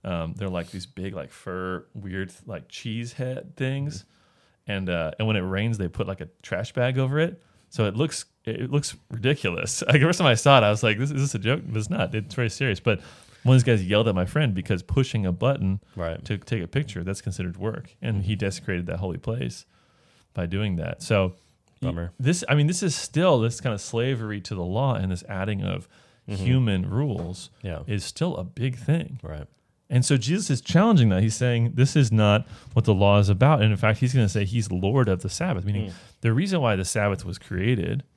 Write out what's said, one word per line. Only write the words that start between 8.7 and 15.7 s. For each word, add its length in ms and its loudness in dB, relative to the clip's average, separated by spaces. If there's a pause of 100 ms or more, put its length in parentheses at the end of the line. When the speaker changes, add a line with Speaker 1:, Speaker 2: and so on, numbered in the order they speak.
Speaker 1:
looks 240 -2 (140)
ridiculous. 720 -2
<laughs> 60 -2
Like, 120 8
the 80 6
first 120 2
time 80 4
I 80 6
saw 240 6
it, 40 6
I 60 6
was 140 0
like, 140 2
"This, 140 -2
is 100 -2
this 140 -2
a 40 -2
joke?" 260 0
But 120 -4
it's 120 -4
not. 260 -2
It's 200 -6
very 140 -2
serious. 320 -2
But 180 2 (440)
one 120 8
of 80 6
these 120 4
guys 100 0
yelled 240 4
at 60 0
my 100 2
friend 280 0
because 300 -2
pushing 420 -2
a 60 0
button 480 0 (160)